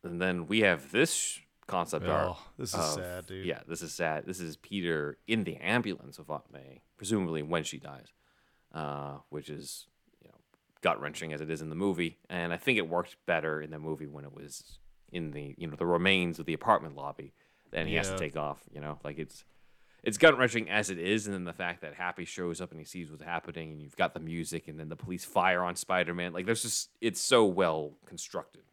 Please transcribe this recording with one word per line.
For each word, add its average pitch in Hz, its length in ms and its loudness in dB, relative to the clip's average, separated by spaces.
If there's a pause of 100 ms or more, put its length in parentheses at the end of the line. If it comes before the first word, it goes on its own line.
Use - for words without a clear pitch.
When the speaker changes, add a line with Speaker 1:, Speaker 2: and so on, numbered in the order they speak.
Speaker 1:
and 85 180 -4
then 90 260 0
we 107 140 4
have 90 300 4
this 135 220 4
sh-, - 260 -2 (280)
concept 85 400 -2
Speaker 2:
Oh, 80 40 2
Speaker 1:
art 76 260 2 (200)
Speaker 2:
this 120 120 -6
is 92 100 -4
Speaker 1:
of, 80 140 2
Speaker 2:
sad, 90 320 -6
dude. 95 200 -10
Speaker 1:
yeah, 82 220 -2
this 80 140 -8
is 82 120 -10
sad. 78 320 0
This 90 140 -6
is 80 180 -6
Peter 82 600 -2 (100)
in 110 180 2
the 85 120 -6
ambulance 95 640 -2
with 76 100 -18
Aunt 76 240 -8
May, 67 280 -18 (140)
presumably 92 460 0
when 80 220 0
she 76 160 -8
dies, 71 340 -16 (600)
uh, 71 440 -6 (120)
which 76 200 -10
is, - 380 -12 (340)
you - 80 -20
know, - 60 -20 (460)
gut-wrenching 78 520 0
as 73 80 -6
it 78 80 -6
is 78 120 -2
in 78 80 -6
the 78 60 -6
movie. 87 440 0 (100)
And 85 240 -2
I 85 40 -4
think 127 200 2
it 90 100 0
worked 87 280 -2 (100)
better 78 360 2
in 76 100 -10
the 78 80 -10
movie 78 280 -6
when 71 180 -12
it 71 80 -16
was - 440 -16 (340)
in 82 200 -4
the, 71 260 -8
you 85 100 -8
know, 73 80 -8
the 87 120 0
remains 87 500 6
of 82 80 -8
the 80 80 0
apartment 78 420 4
lobby. 71 380 -10 (380)
Then 82 160 -2
he 80 80 0
has 82 120 0
to 95 60 -4
Speaker 2:
Yeah. 95 60 -4
Speaker 1:
take 80 180 -4
off, 73 240 -4 (100)
you 71 80 -14
know, 73 240 -8
like, 73 140 -8
it's, - 260 -10 (600)
it's 110 140 -2
gut-wrenching 120 520 8
as 101 200 2
it 90 100 -4
is, 101 260 2
and 101 80 -2
then 92 100 -4
the 85 80 -6
fact 87 300 -4
that 78 140 -10
Happy 90 280 -4
shows 87 380 -4
up 87 100 -8
and 80 80 -14
he 78 60 -14
sees 82 260 -10
what's 78 120 -16
happening, 82 500 -6
and 76 80 -12
you've 71 160 -16
got 87 160 2
the 80 80 -8
music, 82 480 -6
and 78 100 -12
then 78 80 -10
the 80 80 -8
police 90 300 -8
fire 90 380 4
on 87 120 -2
Spider-Man. 87 560 0
Like, 92 140 -4
there's 113 160 2
just, - 300 -4 (100)
it's 110 180 0
so 117 260 8
well 80 600 2
constructed. - 560 -10 (120)